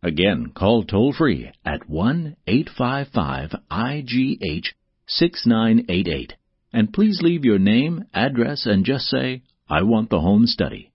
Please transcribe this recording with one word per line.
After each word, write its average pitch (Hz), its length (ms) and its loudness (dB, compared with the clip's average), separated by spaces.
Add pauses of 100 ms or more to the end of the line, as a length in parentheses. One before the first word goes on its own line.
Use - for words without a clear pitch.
Again, 85 520 0
call 107 300 2
toll-free 110 640 0 (140)
at - 240 -8
one 143 480 -2 (100)
eight 135 300 0
five 135 380 -4
five 73 400 -4 (160)
I 131 340 -4
G 127 380 -2
H - 320 -6 (320)
six - 400 -2
nine 113 420 4
eight 87 200 0
eight. 69 260 -6 (380)
And 110 200 0
please 202 300 0
leave 170 220 0
your 104 160 4
name, 135 520 2
address, 131 540 -2
and 98 180 2
just 131 220 -2
say, 131 380 -4 (220)
"I 92 180 0
want 110 260 2
the 85 100 2
home 104 260 4
study." - 480 -4